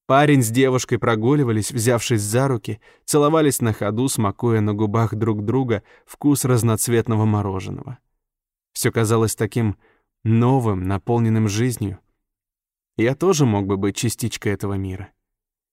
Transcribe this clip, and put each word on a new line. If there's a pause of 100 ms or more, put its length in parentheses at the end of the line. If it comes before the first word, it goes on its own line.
Парень
с
девушкой
прогуливались,
взявшись
за
руки, (240)
целовались
на
ходу,
смакуя
на
губах
друг
друга (240)
вкус
разноцветного
мороженого. (760)
Все
казалось
таким (460)
новым,
наполненным
жизнью. (960)
Я
тоже
мог
бы
быть
частичкой
этого
мира. (640)